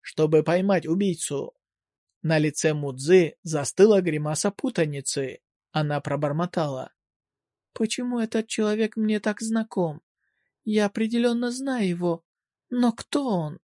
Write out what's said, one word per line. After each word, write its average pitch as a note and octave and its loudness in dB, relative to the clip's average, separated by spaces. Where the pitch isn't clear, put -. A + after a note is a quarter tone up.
чтобы D#3 2
поймать F3+ 2
убийцу». E3 -2
На D#3 2
лице D3+ 2
Мудзи D3 2
застыла F#3 4
гримаса D3+ -2
путаницы. D3 -4
Она D3 0
пробормотала: D3 -4
«Почему A#3+ -4
этот A3 -2
человек G#3+ -2
мне G#3+ 0
так G#3 -4
знаком? A3 -4
Я G#3+ 2
определенно A#3 0
знаю B3+ -2
его. E3+ -2
Но A#3+ 2
кто C#4 -4
он?» E3 -2